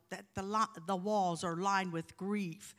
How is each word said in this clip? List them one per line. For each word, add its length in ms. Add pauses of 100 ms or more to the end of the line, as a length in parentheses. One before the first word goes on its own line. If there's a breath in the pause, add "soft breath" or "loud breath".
that 260
the 80
li-, 420
the 100
walls 480
are 140
lined 340
with 240
grief, 640